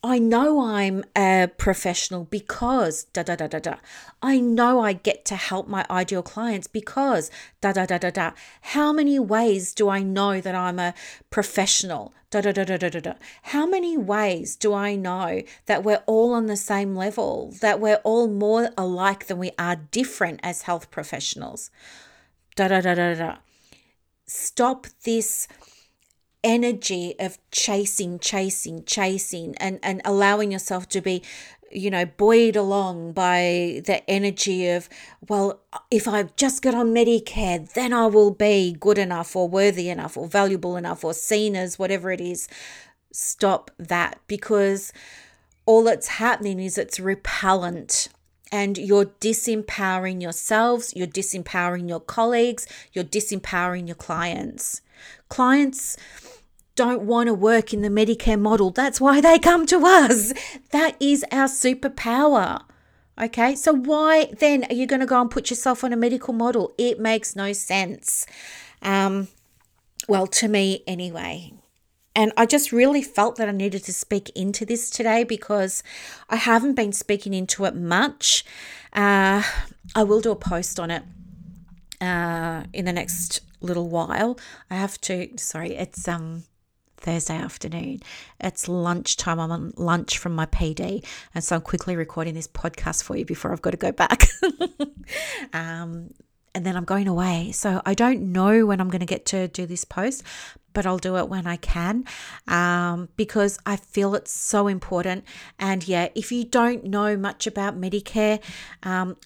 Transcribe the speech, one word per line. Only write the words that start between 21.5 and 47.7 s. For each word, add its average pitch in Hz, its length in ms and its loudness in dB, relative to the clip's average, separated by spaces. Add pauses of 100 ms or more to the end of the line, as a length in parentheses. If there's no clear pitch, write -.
Da, 196 120 2
da, 185 140 4
da, 180 120 2
da, 175 220 0
da. 165 220 -6 (880)
Stop - 640 -2 (160)
this 226 440 -2 (1000)
energy 226 720 0
of 190 180 -6 (140)
chasing, 196 680 -2
chasing, 190 640 -4
chasing, 190 720 -4
and, 190 240 -6
and 190 220 -4
allowing 202 480 4
yourself 185 380 -6
to 190 120 -4
be, 180 220 -2 (480)
you 196 180 -4
know, 180 160 0
buoyed 220 500 6
along 190 580 0
by 175 720 2
the - 240 0
energy 196 580 0
of, 175 220 -2 (380)
"Well, 202 340 0 (280)
if 220 180 2
I 208 160 0 (120)
just - 260 0
get 262 120 2
on 233 200 2
Medicare, 214 800 2
then 247 200 -2
I 233 140 4
will 208 240 8
be 196 480 2
good 202 180 4
enough 175 380 -2
or 180 120 2
worthy 185 420 2
enough 156 280 -8
or 170 100 -8
valuable 185 500 0
enough 170 260 -6
or 165 100 -2
seen 208 420 0
as 185 240 -6
whatever 185 320 -2
it 180 100 -4
is." 175 260 -6 (640)
Stop - 640 -2
that, 170 500 -2
because 196 640 0 (760)
all 226 180 8
that's - 360 0
happening 208 400 -2
is 190 180 -6
it's - 220 -4
repellent, 190 1120 -2 (420)